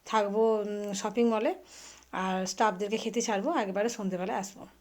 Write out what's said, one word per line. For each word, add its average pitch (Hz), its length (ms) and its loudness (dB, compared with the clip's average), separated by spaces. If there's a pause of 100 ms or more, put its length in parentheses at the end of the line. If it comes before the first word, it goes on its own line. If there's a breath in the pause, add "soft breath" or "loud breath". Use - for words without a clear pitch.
থাকবো, 220 500 2
উম, 208 380 -4
শপিং 220 360 2
মলে, 226 260 2 (560 loud breath)
আর 185 340 0
স্টাফদেরকে 208 520 0
খেতে 220 240 -2
ছাড়বো, 220 320 0
একবারে 208 360 0
সন্ধেবেলায় 190 480 -2
আসবো। - 300 -8 (140)